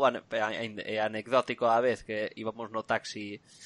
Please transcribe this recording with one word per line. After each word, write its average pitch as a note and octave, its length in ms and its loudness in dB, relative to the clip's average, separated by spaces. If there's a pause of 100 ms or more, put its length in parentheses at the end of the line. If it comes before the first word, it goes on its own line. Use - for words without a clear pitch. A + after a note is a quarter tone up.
bueno, B2 240 2
é, A2 400 0
é, - 0 - (160)
é G#2+ 160 -2
anecdótico A2+ 720 2
á A#2 80 6
vez B2 240 2
que G#2+ 320 -4
íbamos A2 400 -6
no A2 80 -2
taxi, G#2 560 -4 (260)